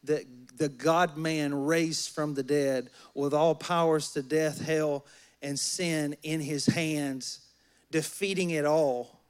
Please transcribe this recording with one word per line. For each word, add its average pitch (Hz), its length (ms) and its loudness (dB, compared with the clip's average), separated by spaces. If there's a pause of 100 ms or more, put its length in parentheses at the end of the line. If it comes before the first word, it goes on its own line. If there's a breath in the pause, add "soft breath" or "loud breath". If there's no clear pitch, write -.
that 147 220 0 (320)
the 151 100 2
God-man 156 840 2
raised 160 560 0
from 151 240 -4
the 135 80 -2
dead 135 480 0 (240 loud breath)
with 139 180 0
all 156 220 4
powers 160 580 2
to 147 80 -2
death, 151 400 0
hell, 151 460 0 (340 loud breath)
and 139 180 -6
sin 156 640 -2
in 156 200 -4
his 143 240 -2
hands, 147 760 -2 (500 soft breath)
defeating 180 600 -2
it 147 160 0
all. 143 520 2 (120)